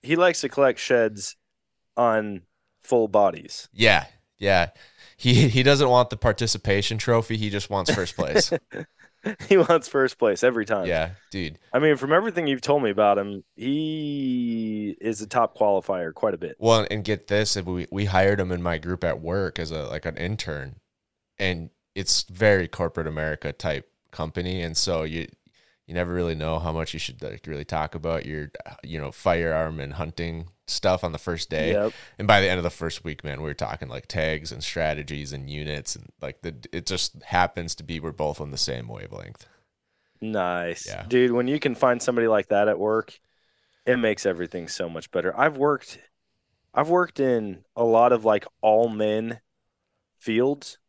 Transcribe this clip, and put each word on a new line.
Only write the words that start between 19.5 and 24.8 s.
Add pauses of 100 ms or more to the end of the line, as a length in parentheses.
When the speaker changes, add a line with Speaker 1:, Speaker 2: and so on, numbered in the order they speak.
Speaker 2:
as
a,
like,
an
intern, (600)
and (220)
it's
very
corporate
America
type (220)
company,
and
so